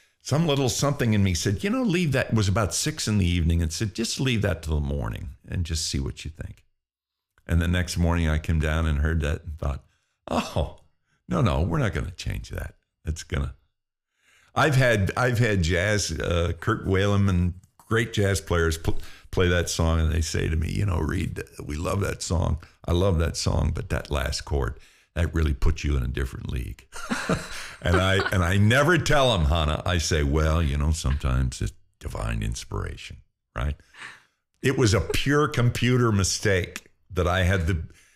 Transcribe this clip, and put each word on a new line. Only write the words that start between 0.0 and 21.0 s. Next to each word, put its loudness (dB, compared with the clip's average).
some 0
little 2
something 0
in 4
me 4
said, -2
"You 0
know, -2
leave 0
that." 0
It 0
was 2
about 0
six -4
in 2
the 4
evening, 2
and -2
said, -4
"Just -4
leave 0
that -2
till -2
the -2
morning -6
and -4
just -4
see -4
what -8
you -12
think." -16
And 4
the 2
next 0
morning 2
I 2
came 0
down 0
and 0
heard 2
that -4
and -12
thought, -6
"Oh, -4
no, 0
no, 2
we're 0
not 0
gonna -4
change -8
that. -10
It's -6
gonna," -6
I've 2
had, 4
I've 2
had 4
jazz, 0
uh, 0
Kurt -2
Whalum 4
and 2
great -2
jazz 2
players 0
pl-, 0
play 4
that 2
song, 2
and 2
they 0
say -2
to -2
me, -2
"You 0
know, 0
Reed, -2